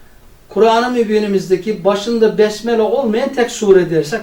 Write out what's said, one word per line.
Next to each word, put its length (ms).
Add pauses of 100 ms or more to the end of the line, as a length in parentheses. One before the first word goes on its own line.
(480)
Kur'an-ı 420
Mübinimizdeki 960
başında 540
besmele 440
olmayan 520
tek 160
sure 400
dersek 320